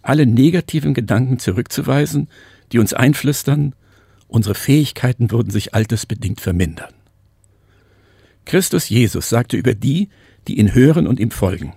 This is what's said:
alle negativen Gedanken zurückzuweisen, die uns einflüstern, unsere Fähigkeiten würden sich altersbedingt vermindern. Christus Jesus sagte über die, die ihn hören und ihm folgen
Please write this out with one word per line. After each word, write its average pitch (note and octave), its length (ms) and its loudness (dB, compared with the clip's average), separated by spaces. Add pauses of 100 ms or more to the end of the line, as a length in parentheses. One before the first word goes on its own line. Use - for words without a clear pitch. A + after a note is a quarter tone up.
alle C#3+ 240 2
negativen D3+ 640 2
Gedanken B2+ 460 0
zurückzuweisen, C#3+ 880 -2 (420)
die A#2 80 2
uns G#2+ 140 2
einflüstern, C#3+ 840 0 (540)
unsere G#2+ 260 0
Fähigkeiten B2+ 760 0
würden A2 200 0
sich G#2 240 -4
altersbedingt G#2+ 680 -4
vermindern. F2 500 -4 (1500)
Christus - 460 -2
Jesus A2 400 0
sagte A#2+ 260 -2
über A#2+ 180 0
die, D3 360 -2 (380)
die - 100 -4
ihn G#2 160 4
hören D3 320 4
und - 120 0
ihm A2 120 -2
folgen E2+ 460 -4